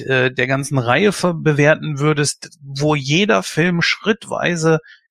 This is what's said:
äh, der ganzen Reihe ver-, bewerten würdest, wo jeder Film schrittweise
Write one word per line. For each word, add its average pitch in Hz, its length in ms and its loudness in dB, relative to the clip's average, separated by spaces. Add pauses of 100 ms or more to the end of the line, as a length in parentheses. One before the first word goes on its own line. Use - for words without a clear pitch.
äh, 131 260 0
der 127 140 0
ganzen 135 300 -2
Reihe 135 360 2
ver-, 180 220 -2
bewerten 147 640 2
würdest, 147 640 -2
wo 143 340 -2
jeder 185 480 0
Film 170 380 0
schrittweise 165 1000 0 (320)